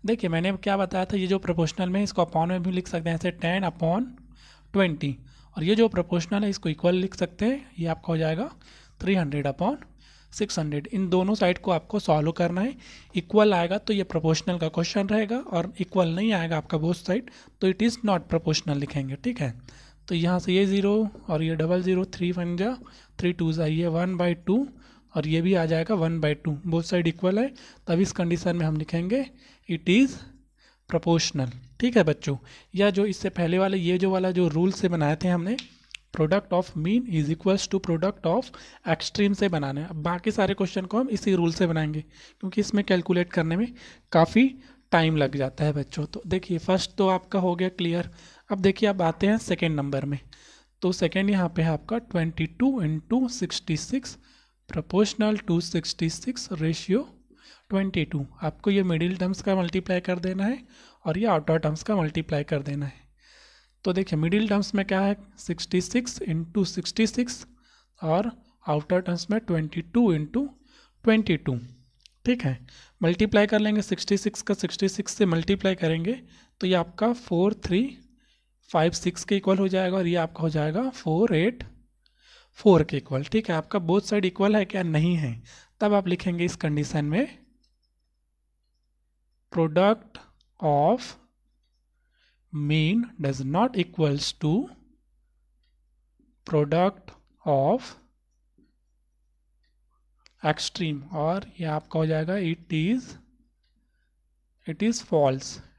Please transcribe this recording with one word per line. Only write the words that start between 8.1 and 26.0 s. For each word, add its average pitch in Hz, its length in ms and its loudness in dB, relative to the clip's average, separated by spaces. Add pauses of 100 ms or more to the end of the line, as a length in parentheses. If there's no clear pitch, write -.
हो 160 40 0
जाएगा 160 340 -2 (500)
three 190 160 2
hundred 143 360 0
upon 226 240 -2 (560)
six - 260 -4
hundred। 147 300 -4
इन 185 220 -2
दोनों 185 240 2
साइड 180 240 2
को - 120 -4
आपको 180 300 -2
सॉल्व 156 320 2
करना 175 280 -2
है, 262 140 -2 (420)
इक्वल 208 380 4
आएगा 175 240 0
तो - 140 -4
ये 196 120 0
प्रोपोर्शनल 160 540 0
का 160 120 -2
क्वेश्चन 196 380 -2
रहेगा, 214 300 0
और 180 420 -4
इक्वल 175 360 0
नहीं 220 160 2
आएगा 165 240 0
आपका 156 220 -2
बोथ 165 180 0
साइड 233 340 -4 (300)
तो 190 100 4
it 185 120 0
is 233 140 2 (100)
not 190 220 0
proportional 160 480 0
लिखेंगे, 139 400 -4
ठीक 240 240 -6
है। 120 140 -4 (540)
तो 180 60 -2
यहाँ 175 260 2
से 185 120 -2
ये 190 140 6
ज़ीरो 196 260 2 (360)
और 160 140 0
ये 160 140 0
डबल 175 260 0
ज़ीरो, 185 240 2
थ्री 175 260 -4
वन 175 240 -4
जा, 208 160 0 (460)
थ्री 180 140 0
टू 165 200 0
जा, 160 140 0
ये 160 220 0
वन 175 280 0
बाई 175 200 2
टू, 226 300 0 (480)
और 156 140 -2
ये 160 140 2
भी 185 120 4
आ 170 120 2
जाएगा 165 280 0
वन 165 260 0